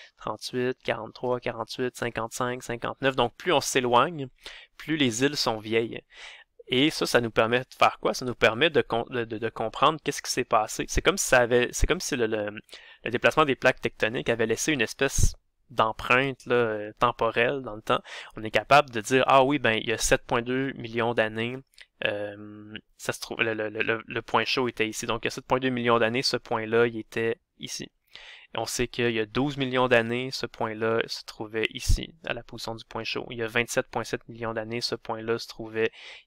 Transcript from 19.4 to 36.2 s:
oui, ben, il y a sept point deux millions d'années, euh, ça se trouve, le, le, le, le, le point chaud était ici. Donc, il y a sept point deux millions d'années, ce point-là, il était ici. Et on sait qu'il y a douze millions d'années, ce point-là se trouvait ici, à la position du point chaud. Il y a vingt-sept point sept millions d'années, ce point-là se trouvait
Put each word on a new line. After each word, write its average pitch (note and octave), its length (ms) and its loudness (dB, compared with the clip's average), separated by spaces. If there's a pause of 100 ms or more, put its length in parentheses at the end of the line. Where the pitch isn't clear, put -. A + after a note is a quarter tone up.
oui, C#3+ 140 2
ben, A#2+ 160 2
il A2 160 -2
y - 20 0
a A2 60 0
sept - 260 2
point A#2+ 200 0
deux C3 300 -2
millions A#2 420 -2
d'années, A2+ 420 0 (480)
euh, G#2 680 -8 (260)
ça - 160 -4
se - 60 -14
trouve, - 220 -8
le, A2+ 140 0
le, G#2+ 140 -4
le, G#2+ 120 -6
le, A2 240 -2
le A#2+ 160 -6
point A2+ 240 0
chaud C3 220 0
était A2+ 200 -2
ici. A2+ 200 -6
Donc, A2+ 160 -2
il - 20 -6
y A2+ 40 -2
a - 20 -2
sept - 160 -12
point B2+ 120 2
deux C3 100 0
millions A#2+ 280 2
d'années, A#2 240 2
ce - 160 -2
point-là, A2+ 480 2
il A2+ 140 -4
était A2+ 400 -4 (180)
ici. - 320 -12 (640)
Et - 40 -8
on A2+ 80 -4
sait B2 220 -2
qu'il A#2+ 240 0
y A2+ 80 -2
a A2 60 -2
douze C3 320 -2
millions B2+ 320 2
d'années, B2 420 2
ce - 140 -6
point-là A2+ 640 -2
se - 180 -10
trouvait A2 460 -6
ici, - 440 0 (100)
à - 80 -4
la A#2+ 80 -8
position - 320 -12
du A2 120 -14
point A2+ 180 -8
chaud. - 260 -6
Il B2 80 -12
y A#2 60 -4
a A2+ 40 -2
vingt-sept A#2+ 420 -2
point A#2 160 -6
sept - 240 -8
millions A2+ 240 -8
d'années, A2+ 260 -6
ce B2 160 -4
point-là A2+ 440 -4
se - 100 -12
trouvait A2 420 -2 (360)